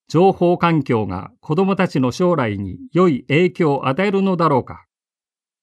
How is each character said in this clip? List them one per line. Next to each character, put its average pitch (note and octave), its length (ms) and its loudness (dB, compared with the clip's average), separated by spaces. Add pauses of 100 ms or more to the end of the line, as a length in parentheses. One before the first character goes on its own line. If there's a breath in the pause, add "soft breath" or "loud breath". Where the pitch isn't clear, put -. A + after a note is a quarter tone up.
情 F3 240 4
報 F3 240 2
環 E3 260 0
境 A2+ 240 -2
が F#2+ 340 -10
子 D3+ 160 -4
供 F#3+ 200 0
た F#3 120 0
ち D3 120 -2
の B2+ 120 0
将 F3 240 0
来 A2 220 -4
に G2 200 -8 (140)
良 F3+ 160 4
い C3+ 200 -2
影 F3 220 2
響 D#3+ 240 0
を C3 140 -4
与 C3+ 160 -2
え G#3 60 0
る G3 120 0
の F#3+ 140 0
だ E3 120 0
ろ C#3 100 2
う A2+ 60 -2
か。 - 220 -20 (760)